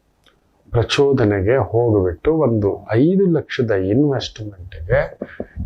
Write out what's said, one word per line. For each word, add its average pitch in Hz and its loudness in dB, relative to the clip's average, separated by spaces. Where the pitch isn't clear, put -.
ಪ್ರಚೋದನೆಗೆ 117 2
ಹೋಗ್ಬಿಟ್ಟು 110 0
ಒಂದು 113 0
ಐದು 175 2
ಲಕ್ಷದ 131 -2
ಇನ್ವೆಸ್ಟ್ಮೆಂಟ್‌ಗೆ 107 -2